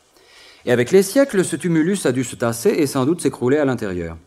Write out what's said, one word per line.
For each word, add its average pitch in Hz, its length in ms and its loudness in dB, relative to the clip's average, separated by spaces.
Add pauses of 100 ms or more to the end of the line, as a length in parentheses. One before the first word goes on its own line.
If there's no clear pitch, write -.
(640)
Et 123 60 0
avec 120 200 2
les 190 120 6
siècles, 240 400 2
ce 165 120 -6
tumulus 170 500 0
a 143 60 2
dû 127 120 0
se - 120 -12
tasser 117 340 0
et 175 160 2
sans 135 200 0
doute 165 160 0
s'écrouler 131 360 0
à 151 80 0
l'intérieur. 90 600 -4